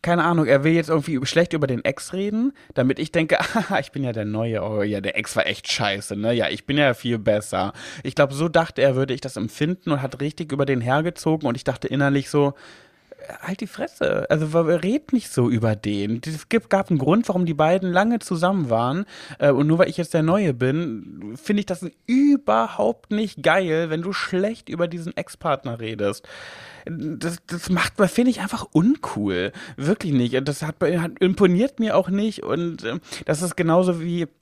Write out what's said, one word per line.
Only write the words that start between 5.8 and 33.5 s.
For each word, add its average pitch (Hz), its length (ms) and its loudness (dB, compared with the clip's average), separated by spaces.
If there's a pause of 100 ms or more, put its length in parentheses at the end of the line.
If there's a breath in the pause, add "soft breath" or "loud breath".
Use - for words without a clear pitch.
ne? 110 200 0
Ja, 101 160 0
ich 101 160 -8
bin 139 100 -2
ja 139 160 4
viel 117 260 -2
besser.“ 104 540 0 (300 loud breath)
Ich 135 120 -8
glaub, 139 200 2
so 160 160 -2
dachte 165 320 0
er, 135 120 4
würde 131 200 0
ich - 80 -10
das 131 160 -10
empfinden 151 540 -2
und 139 100 -2
hat 131 180 -8
richtig 151 320 -6
über 139 140 0
den 131 160 0
hergezogen 156 680 0
und 120 80 0
ich - 80 -12
dachte 127 240 -4
innerlich 139 400 2
so, 143 240 2 (880 loud breath)
„Halt 185 200 -8
die 214 80 -8
Fresse, - 600 -4
also 156 220 0
w-, 165 220 4
red 190 380 -2
nicht 247 180 0
so 120 180 2
über 113 280 2
den.“ 104 500 -2
Es 156 220 -10
gibt, 226 220 0
gab 196 200 2
einen 160 80 2
Grund, 165 300 2
warum 180 180 0
die 160 80 -2
beiden 175 380 2
lange 214 260 2
zusammen 175 500 0
waren, 123 360 2 (340 loud breath)
äh, 143 140 4
und 143 160 2
nur 165 100 4
weil 185 100 4
ich - 80 -8
jetzt 170 160 -6
der 160 120 2
Neue 175 280 2
bin, 120 880 -4
finde 208 200 0
ich 202 60 -6
das 180 200 -6 (200)
überhaupt 240 1080 2
nicht 208 320 -4
geil, 165 460 2
wenn 160 120 -2
du 175 100 -4
schlecht 202 560 -2
über 170 200 -2
diesen 165 280 -8
Ex-Partner 135 640 -4
redest. 104 480 -4 (580 loud breath)
Das, 165 520 -6 (100)
das 175 240 -8
macht, 175 220 0 (180)
finde 247 220 4
ich - 80 -4
einfach - 320 -6
uncool, 104 800 2 (240 loud breath)
wirklich 160 360 -2
nicht. 123 240 2 (120)
Das 143 140 -4
hat, 156 200 -6
hat, 170 380 0
imponiert 190 580 4
mir 220 180 2
auch 185 120 4
nicht 202 340 -2
und, 165 420 -4
ähm, 170 160 -4 (240 loud breath)
das 147 160 0
ist 175 160 -4